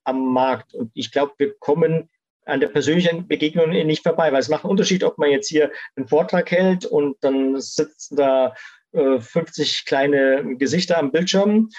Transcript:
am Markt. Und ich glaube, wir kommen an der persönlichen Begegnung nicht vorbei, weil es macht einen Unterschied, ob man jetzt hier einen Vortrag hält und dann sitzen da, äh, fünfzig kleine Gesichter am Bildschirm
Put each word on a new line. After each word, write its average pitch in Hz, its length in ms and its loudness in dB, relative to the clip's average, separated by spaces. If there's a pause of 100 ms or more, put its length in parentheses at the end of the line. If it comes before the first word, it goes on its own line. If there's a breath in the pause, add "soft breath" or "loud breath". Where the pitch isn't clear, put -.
am 131 280 -2
Markt. 127 420 0
Und 113 200 -10
ich 117 180 -10
glaube, 143 260 -2
wir 143 220 -2
kommen 160 500 0 (360)
an 139 160 -2
der 147 80 0
persönlichen 165 580 0
Begegnung 156 440 0
nicht 156 320 0
vorbei, 160 280 2
weil 135 80 2
es 120 80 -2
macht 151 160 -2
einen - 80 -4
Unterschied, 185 320 2
ob - 140 -2
man 147 140 2
jetzt 139 180 -2
hier 151 200 2 (280 loud breath)
einen 131 100 -8
Vortrag 175 420 0
hält 185 360 2
und 147 340 -2
dann 135 400 0
sitzen - 560 -8
da, 135 380 2 (400 loud breath)
äh, 135 260 2
fünfzig 156 640 -4
kleine 139 720 0
Gesichter 156 420 0
am 143 140 -2
Bildschirm 196 680 2